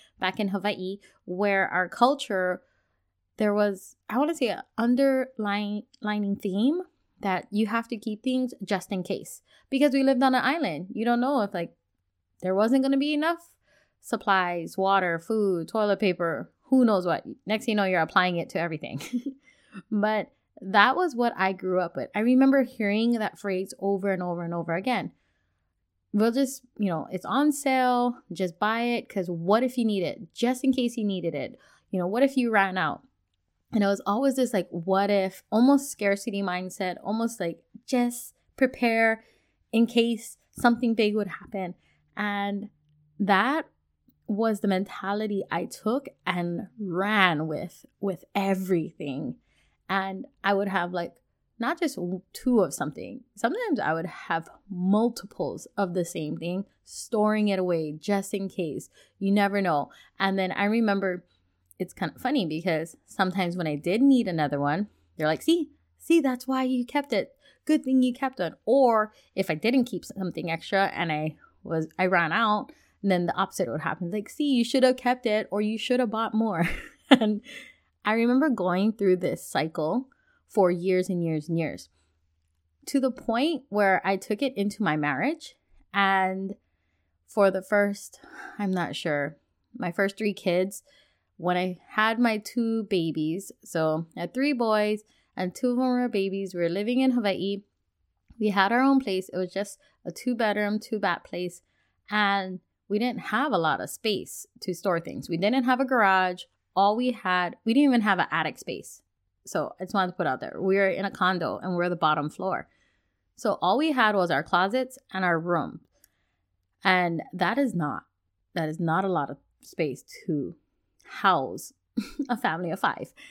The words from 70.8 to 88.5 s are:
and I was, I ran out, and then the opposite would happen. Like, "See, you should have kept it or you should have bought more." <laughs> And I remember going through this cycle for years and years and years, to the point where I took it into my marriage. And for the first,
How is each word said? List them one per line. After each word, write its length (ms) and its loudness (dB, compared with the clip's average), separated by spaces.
and 240 -2
I 240 -2
was, 240 -2
I 80 2
ran 260 2
out, 400 0
and 100 2
then 140 2
the 100 -2
opposite 340 -2
would 120 -4
happen. 300 -6
Like, 180 -6
"See, 240 -2
you 100 4
should 200 0
have 140 4
kept 280 -2
it 260 0
or 100 -2
you 160 -2
should 220 0
have 120 0
bought 220 -4
more." 400 0
<laughs> 60 -6
And 300 4
I 80 0
remember 380 4
going 420 2
through 260 2
this 240 -4
cycle 680 -2
for 240 4
years 380 0
and 140 -2
years 240 -2
and 100 -2
years, 320 -6
to 120 0
the 120 0
point 580 -2
where 360 2
I 120 0
took 240 -4
it 160 -2
into 260 -2
my 120 2
marriage. 600 -2
And 600 0
for 240 4
the 100 -2
first, 580 0